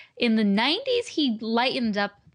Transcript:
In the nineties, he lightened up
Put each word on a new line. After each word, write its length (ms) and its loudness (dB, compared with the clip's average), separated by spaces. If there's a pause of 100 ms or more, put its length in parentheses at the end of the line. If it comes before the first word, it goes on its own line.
(180)
In 180 2
the 80 2
nineties, 640 0
he 340 -2
lightened 560 0
up 160 -2 (220)